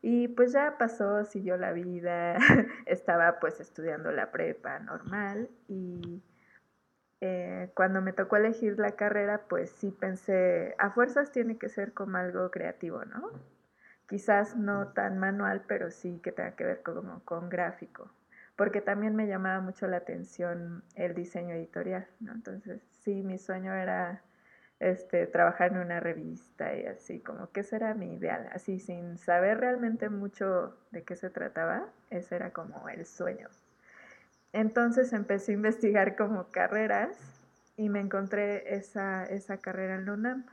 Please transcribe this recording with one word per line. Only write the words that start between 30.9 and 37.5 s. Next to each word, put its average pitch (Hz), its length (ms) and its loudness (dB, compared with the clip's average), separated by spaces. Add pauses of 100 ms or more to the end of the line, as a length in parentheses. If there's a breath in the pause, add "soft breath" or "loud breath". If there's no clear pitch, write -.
de 170 100 -10
qué 180 140 -10
se 185 140 -8
trataba, 175 580 -2 (220)
ese 180 260 -6
era 175 160 -6
como 156 360 -12
el 170 160 -10
sueño. - 440 -6 (1040 loud breath)
Entonces 233 580 4
empecé 202 400 0
a 202 40 2
investigar 208 600 4
como 208 340 0
carreras 208 680 2 (580)